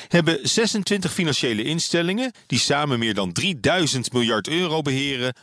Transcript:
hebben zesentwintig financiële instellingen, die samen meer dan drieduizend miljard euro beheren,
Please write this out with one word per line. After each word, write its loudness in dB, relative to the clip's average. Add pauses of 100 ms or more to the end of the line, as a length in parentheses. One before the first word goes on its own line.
hebben 4
zesentwintig 0
financiële 0
instellingen, 0 (140)
die -2
samen 2
meer 0
dan -2
drieduizend 0
miljard 0
euro -2
beheren, -2